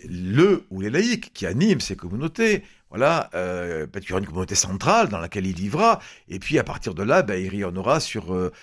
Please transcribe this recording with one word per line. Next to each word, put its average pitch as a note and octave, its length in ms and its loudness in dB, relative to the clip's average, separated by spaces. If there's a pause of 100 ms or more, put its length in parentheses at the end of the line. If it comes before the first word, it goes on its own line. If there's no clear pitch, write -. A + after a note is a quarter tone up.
le A2 640 4
ou F#2+ 120 -6
les G#2 100 -2
laïcs A3 420 -2
qui F#2+ 140 -6
animent C#3 340 2
ces F#2+ 140 -6
communautés, D#3+ 680 -2 (280)
voilà, C#3+ 440 0
euh, F2 540 -4
peut-être F#2+ 180 -10
qu'il - 60 -10
y - 20 -4
aura G2 80 0
une G2 60 -6
communauté F2+ 280 -4
centrale C#3 540 2
dans G2 100 -4
laquelle F2+ 260 -4
il F#2+ 100 -2
vivra, D3+ 440 2 (300)
et F#2+ 100 -8
puis C#3 200 0
à A2+ 40 2
partir - 300 -8
de F2 100 -4
là, D3+ 200 4
ben, G2+ 120 -2
il F#2 140 -2
rayonnera G2 500 0
sur, F#2 340 -6
euh, F2+ 300 0